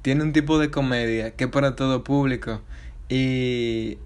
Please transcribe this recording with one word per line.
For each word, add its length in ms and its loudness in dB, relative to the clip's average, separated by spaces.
tiene 220 2
un 100 0
tipo 260 4
de 120 2
comedia 640 0
que 120 -2
es 60 -2
para 260 2
todo 280 0
público 580 0
y 960 0